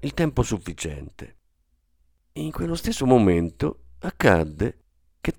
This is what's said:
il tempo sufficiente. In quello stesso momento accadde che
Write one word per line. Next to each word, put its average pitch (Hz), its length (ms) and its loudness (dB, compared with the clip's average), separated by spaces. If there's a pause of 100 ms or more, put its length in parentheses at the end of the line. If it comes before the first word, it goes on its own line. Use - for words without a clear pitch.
il 147 120 -8
tempo 147 300 0
sufficiente. - 920 -10 (960)
In 156 180 -8
quello 170 240 -4
stesso 165 320 -2
momento 95 800 2 (140)
accadde 82 800 0 (440)
che - 180 -6